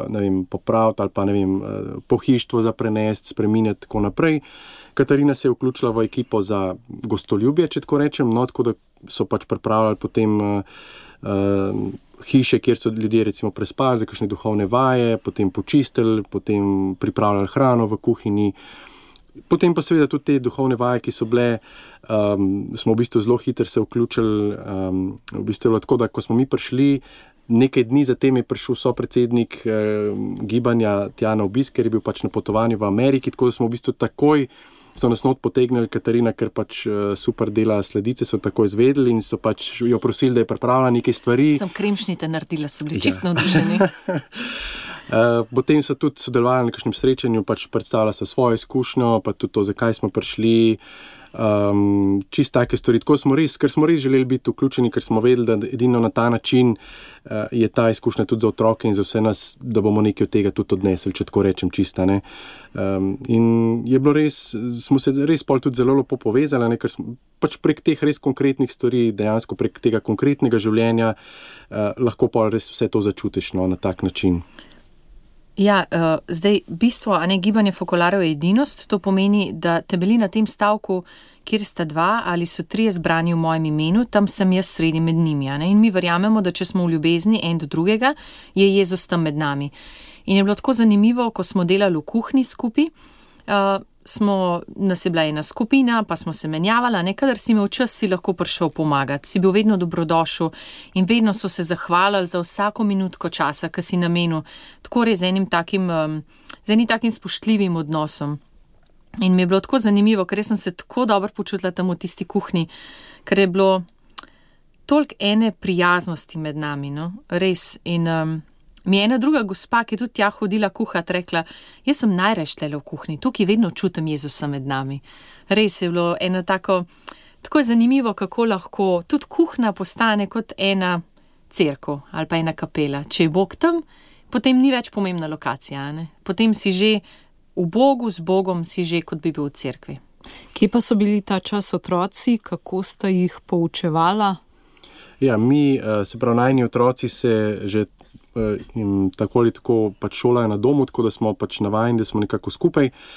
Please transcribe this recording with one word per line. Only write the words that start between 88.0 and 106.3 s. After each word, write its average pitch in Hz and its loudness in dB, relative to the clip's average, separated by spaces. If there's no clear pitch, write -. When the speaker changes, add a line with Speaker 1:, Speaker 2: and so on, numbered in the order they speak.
Speaker 2:
je 196 6
Jezus 185 0
tam 175 0
med 151 -2
nami. 143 -4
In 196 2
je 196 4
bilo 202 2
tako - -2
zanimivo, 226 4
ko 190 -6
smo 180 -2
delali 185 2
v 151 -2
kuhinji 247 0
skupaj, 247 0
eh, 196 2
smo, 190 0
nas 185 -2
je 185 0
bila 165 2
ena 151 -2
skupina, 240 2
pa 170 -6
smo 160 -6
se - -4
menjavali, 214 0
a 175 0
ne, 185 -2
kadar 254 0
si - 0
imel 208 2
čas, 240 -2
si - -2
lahko 185 -2
prišel 170 -2
pomagat, 143 -2
si - 0
bil 185 4
vedno 208 4
dobrodošel 165 0
in 185 2
vedno 220 2
so 196 -2
se 175 -2
zahvalili 180 0
za 180 -4
vsako 208 -2
minutko 190 -2
časa, 147 -2
ki - -6
si 180 -2
namenil, 170 0
tako 240 0
res 214 2
z 180 -2
enim 190 0
takim, 180 -2
em, 156 -2